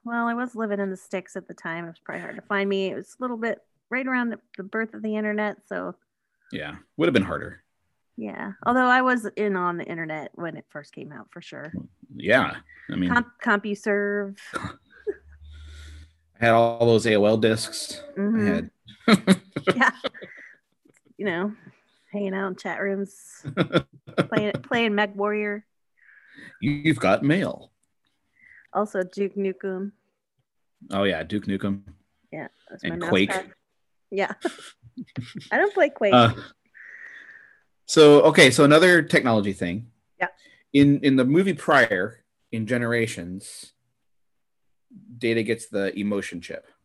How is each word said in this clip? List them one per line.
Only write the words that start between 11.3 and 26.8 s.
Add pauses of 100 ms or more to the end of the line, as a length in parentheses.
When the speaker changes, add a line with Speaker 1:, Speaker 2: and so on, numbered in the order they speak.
Speaker 1:
for
sure. (440)
Speaker 2:
Yeah, (340)
I
mean,
Speaker 1:
Comp-,
CompuServe. (160)
Speaker 2:
<laughs> (1900)
I
had
all
those
A
O
L
discs. (140)
I
Speaker 1:
Mm-hmm.
Speaker 2:
had (120)
<laughs>
Speaker 1:
Yeah. (1300)
You
know, (580)
hanging
out
in
chat
rooms, (380)
Speaker 2:
<laughs> (120)
Speaker 1:
playing, (120)
playing
Mech
Warrior. (960)
Speaker 2:
You've